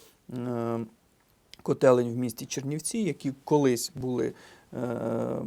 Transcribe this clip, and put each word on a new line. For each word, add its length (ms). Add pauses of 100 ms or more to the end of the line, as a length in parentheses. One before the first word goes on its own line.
(380)
е, 420 (840)
котелень 500
в 40
місті 280
Чернівці, 520
які 360 (100)
колись 520
були, 380 (400)
е, 720